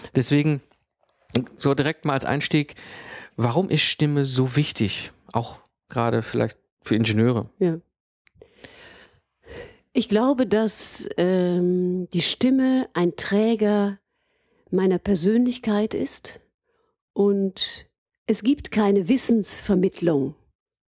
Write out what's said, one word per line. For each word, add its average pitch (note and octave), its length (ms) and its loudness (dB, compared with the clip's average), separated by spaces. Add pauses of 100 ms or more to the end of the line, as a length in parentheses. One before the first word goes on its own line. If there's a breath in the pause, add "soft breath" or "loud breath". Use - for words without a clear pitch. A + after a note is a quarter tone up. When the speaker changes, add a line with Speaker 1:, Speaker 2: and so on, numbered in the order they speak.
(160 loud breath)
Speaker 1:
Deswegen D3 440 2 (960)
so C#3 180 2
direkt D3 300 -2
mal C#3+ 100 0
als C3+ 100 -2
Einstieg, D3 500 -2 (600 loud breath)
warum A#2+ 320 0
ist D3+ 140 2
Stimme D3 420 0
so C3 320 -2
wichtig? - 560 -2 (200)
Auch - 260 -4 (300)
gerade A#2 340 0
vielleicht A#2 360 -4 (240)
für A2 140 0
Ingenieure. A2+ 640 0
Speaker 2:
Ja. E3 200 0 (2250 loud breath)
Ich - 160 0
glaube, B3 380 2
dass, - 720 -2
ähm, F3+ 960 0
die E3+ 100 0
Stimme C4 720 2
ein F3 220 0
Träger G#3 800 0 (720)
meiner F#3 280 2
Persönlichkeit G#3+ 960 0
ist - 460 -8 (720)
und G3 760 -2 (400)
es A3 160 -2
gibt C4+ 280 -2
keine G3+ 380 2
Wissensvermittlung F#3 1300 0 (520)